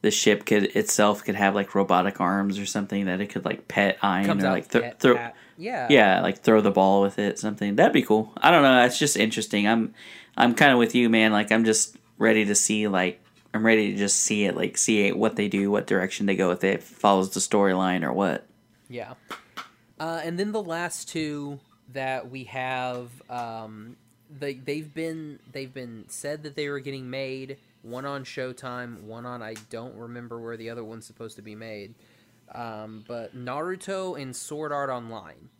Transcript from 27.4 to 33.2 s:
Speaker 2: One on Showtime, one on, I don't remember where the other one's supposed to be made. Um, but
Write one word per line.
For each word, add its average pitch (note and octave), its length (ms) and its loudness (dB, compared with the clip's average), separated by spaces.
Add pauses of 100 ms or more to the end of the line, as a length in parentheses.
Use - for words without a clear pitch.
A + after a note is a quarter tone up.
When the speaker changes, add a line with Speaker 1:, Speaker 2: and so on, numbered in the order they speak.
Speaker 2:
One B2 220 -10
on C#3 180 -8
Showtime, B2 800 -10
one A2 240 -16
on, B2 180 -12
I A2 120 -12 (140)
don't A#2 260 -12
remember A#2 440 -14
where A#2 160 -10
the A2+ 140 -12
other A#2 140 -10
one's A2 220 -14
supposed A2+ 300 -16
to G#2 60 -20
be G#2+ 140 -16
made. G#2+ 380 -14 (600)
Um, A2 540 -12
but A#2 280 -12